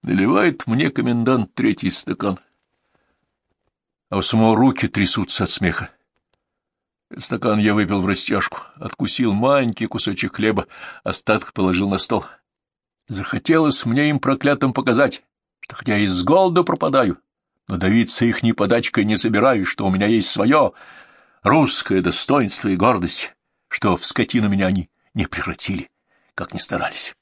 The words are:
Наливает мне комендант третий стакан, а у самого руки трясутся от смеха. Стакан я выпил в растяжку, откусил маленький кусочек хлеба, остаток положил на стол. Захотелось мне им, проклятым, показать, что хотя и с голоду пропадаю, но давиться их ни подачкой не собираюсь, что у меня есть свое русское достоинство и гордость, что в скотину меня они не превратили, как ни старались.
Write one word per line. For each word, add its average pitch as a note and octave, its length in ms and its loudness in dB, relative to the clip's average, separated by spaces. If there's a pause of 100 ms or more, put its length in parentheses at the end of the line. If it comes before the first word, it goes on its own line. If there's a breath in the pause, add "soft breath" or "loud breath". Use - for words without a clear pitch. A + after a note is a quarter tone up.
Наливает C#3 640 2
мне C3 220 0
комендант B2 640 0
третий G#2+ 360 0
стакан, - 480 -4 (1700)
а G2+ 80 -2
у F#2+ 40 0
самого A2 360 4
руки A#2+ 320 2
трясутся G2 560 -2
от - 60 -8
смеха. - 380 -4 (1300)
Стакан G#2+ 440 -2
я G#2+ 140 4
выпил G2+ 280 0
в F#2 60 0
растяжку, - 520 -4 (160)
откусил - 560 -2
маленький A#2 560 0
кусочек - 480 -6
хлеба, G#2+ 320 0 (380 loud breath)
остаток - 480 -2
положил F#2+ 340 0
на F#2+ 100 -2
стол. G2+ 280 -2 (840)
Захотелось D3 760 0
мне C#3 240 2
им, D3 100 0
проклятым, C#3 540 0
показать, C3 500 0 (380)
что - 160 -18
хотя G#2+ 200 -2
и G#2 100 2
с F2+ 160 0
голоду F3 420 4
пропадаю, C3+ 540 0 (500)
но F#2+ 80 -4
давиться G#2+ 480 2
их A#2 180 0
ни A#2 80 2
подачкой G#2+ 540 0
не G#2+ 100 0
собираюсь, A2 540 2
что - 160 -4
у G2 40 2
меня F#2+ 180 0
есть A2 220 2
свое A#2+ 440 2 (680 loud breath)
русское G2+ 580 2
достоинство G#2 680 -2
и F#2 80 0
гордость, F#2 580 0 (320)
что F#2+ 300 0
в - 80 -8
скотину A2+ 420 0
меня G2 200 2
они F#2 220 -2 (240)
не G#2 120 -2
превратили, - 640 -8 (460)
как - 180 -10
ни - 40 -8
старались. - 640 -6